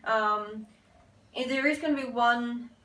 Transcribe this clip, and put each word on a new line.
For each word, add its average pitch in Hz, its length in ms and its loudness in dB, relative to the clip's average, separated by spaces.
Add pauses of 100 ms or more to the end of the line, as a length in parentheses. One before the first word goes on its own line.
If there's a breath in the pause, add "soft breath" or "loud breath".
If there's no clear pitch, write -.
Um, 214 600 0 (680 soft breath)
and 247 160 -4
there 269 160 2
is 294 100 2
gonna 302 200 0
be 262 100 -6
one 240 600 0 (160)